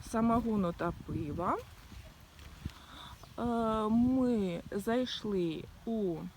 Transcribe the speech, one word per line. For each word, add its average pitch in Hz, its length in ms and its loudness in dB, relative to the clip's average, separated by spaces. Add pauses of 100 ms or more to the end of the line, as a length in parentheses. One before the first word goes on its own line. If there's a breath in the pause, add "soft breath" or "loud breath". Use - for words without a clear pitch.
самогону 226 640 4
та 170 200 -2 (120)
пива, 165 520 -2 (1800 loud breath)
е, - 40 -2 (460)
ми 233 720 4 (100)
зайшли 202 920 0 (220)
у 214 300 0 (220)